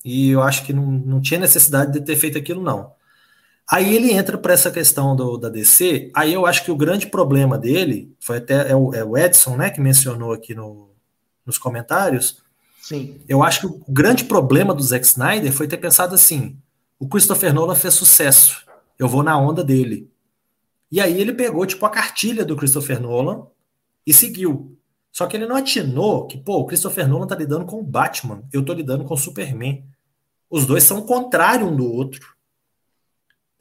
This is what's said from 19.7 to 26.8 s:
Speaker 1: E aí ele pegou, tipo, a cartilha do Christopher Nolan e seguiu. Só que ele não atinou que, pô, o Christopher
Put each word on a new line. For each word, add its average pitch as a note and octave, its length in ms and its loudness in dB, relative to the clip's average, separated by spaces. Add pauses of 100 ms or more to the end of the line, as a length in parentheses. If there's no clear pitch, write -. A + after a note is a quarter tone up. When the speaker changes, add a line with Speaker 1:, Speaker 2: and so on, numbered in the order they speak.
Speaker 1:
E F3+ 100 0
aí F3+ 180 0
ele A3 140 -2
pegou, A3 320 -2
tipo, - 180 -6
a - 60 2
cartilha A3 560 -4
do D#3 100 -4
Christopher C3+ 460 -2
Nolan B2 460 -4 (580)
e D3+ 80 2
seguiu. F3 640 -2 (340)
Só F3 160 -4
que G#3+ 100 -6
ele A3 100 -6
não B3+ 80 -4
atinou F#3+ 720 0
que, - 100 -16
pô, F#3+ 200 -4
o C3 80 0
Christopher F3 420 -2